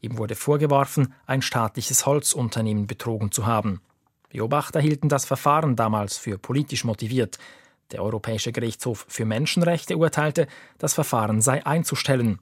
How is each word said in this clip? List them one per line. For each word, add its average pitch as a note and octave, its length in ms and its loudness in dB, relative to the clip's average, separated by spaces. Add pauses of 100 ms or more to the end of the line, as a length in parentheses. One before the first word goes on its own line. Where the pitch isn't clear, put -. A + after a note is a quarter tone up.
Ihm A2+ 160 -6
wurde A2 160 -4
vorgeworfen, C#3+ 800 2 (100)
ein C3 160 0
staatliches A#2+ 640 0
Holzunternehmen A2+ 840 0
betrogen A2 460 -4
zu G#2+ 140 -2
haben. G#2+ 340 0 (480)
Beobachter C#3+ 520 -2
hielten D3+ 280 2
das C#3 160 2
Verfahren D3 520 2
damals G#2+ 420 0
für G2+ 180 -6
politisch C3 480 -4
motiviert. A2+ 540 -2 (520)
Der G#2+ 120 -8
Europäische A2 500 -4
Gerichtshof A#2 560 -6
für - 160 -6
Menschenrechte E3 720 0
urteilte, D3+ 500 2 (300)
das D3 160 -2
Verfahren G#2+ 480 2
sei C3 240 2
einzustellen. C3+ 760 0